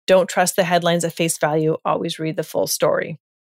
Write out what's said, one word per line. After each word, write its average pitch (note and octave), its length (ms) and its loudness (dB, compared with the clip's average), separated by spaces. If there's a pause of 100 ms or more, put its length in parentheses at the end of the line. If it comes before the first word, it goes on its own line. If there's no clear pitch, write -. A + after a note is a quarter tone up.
Don't F#3 200 6
trust F3+ 300 0
the F#3+ 80 2
headlines E3+ 400 2
at E3 80 -4
face E3 240 -2
value. D#3 480 0
Always E3 340 -4
read D#3+ 200 -6
the D#3+ 40 -2
full - 240 -2
story. - 540 -2 (280)